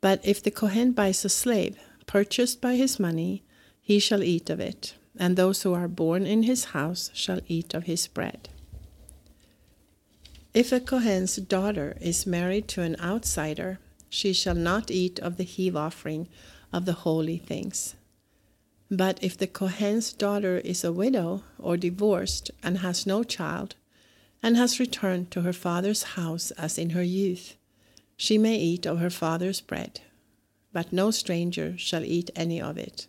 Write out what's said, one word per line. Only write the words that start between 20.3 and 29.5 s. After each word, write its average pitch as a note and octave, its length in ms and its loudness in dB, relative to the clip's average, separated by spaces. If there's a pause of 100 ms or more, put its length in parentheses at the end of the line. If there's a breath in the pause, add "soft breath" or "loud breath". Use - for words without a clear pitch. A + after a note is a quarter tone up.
is - 240 -4
a E3+ 100 0
widow G3 500 0 (160)
or F3 160 0
divorced F#3 760 0 (120)
and F3+ 140 0
has F3+ 280 -2
no G3+ 180 2
child, E3+ 520 -6 (680 soft breath)
and A#3 140 4
has B3 240 4
returned F#3 520 -2
to F3+ 100 -2
her F3 100 2
father's F3+ 520 0
house E3 480 -4
as D#3+ 260 -6
in E3+ 140 -2
her F3 120 0
youth, F3+ 520 -2 (600 soft breath)
she - 220 4
may A3 180 6
eat F3 300 0
of E3+ 140 0
her F3 100 2
father's F3 520 -2